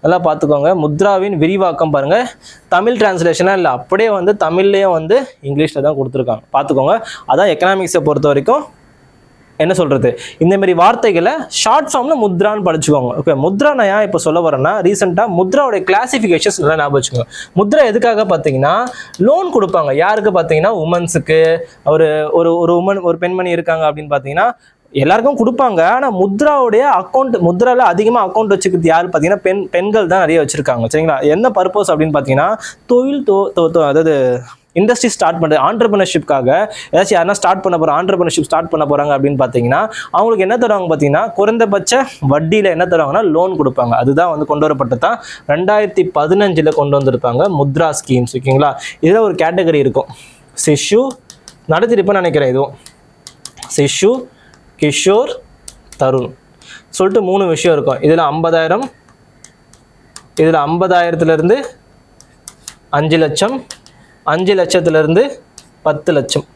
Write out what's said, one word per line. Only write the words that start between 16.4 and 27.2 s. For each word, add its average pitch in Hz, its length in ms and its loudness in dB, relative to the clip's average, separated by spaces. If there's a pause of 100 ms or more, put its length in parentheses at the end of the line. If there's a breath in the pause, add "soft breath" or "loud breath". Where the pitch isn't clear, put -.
நல்லா 151 180 2
ஞாபகம் 143 180 0
வச்சுக்கோங்க. 123 300 -4 (320 loud breath)
முத்ரா 214 220 2 (100)
எதுக்காக 220 400 2
பாத்தீங்கன்னா, 147 420 0 (540 loud breath)
loan 349 300 2
கொடுப்பாங்க. 165 380 0
யாருக்கு 202 440 0
பாத்தீங்கன்னா, 160 320 0 (120)
உமன்ஸுக்கு. 165 560 0 (540 loud breath)
ஒரு, 160 140 4 (240)
ஒரு, 170 320 2
ஒரு 170 160 2
உமன், 196 300 -2
ஒரு 165 80 0
பெண்மணி 180 400 -2
இருக்காங்க 165 320 -2
அப்படின்னு 151 260 -6
பாத்தீங்கன்னா, 143 320 -2 (560 soft breath)
எல்லாருக்கும் 226 380 2
கொடுப்பாங்க. 233 420 0 (140)
ஆனா 262 120 -2 (140)
முத்ராவுடைய 240 600 0 (180)
account, 247 360 -2 (120)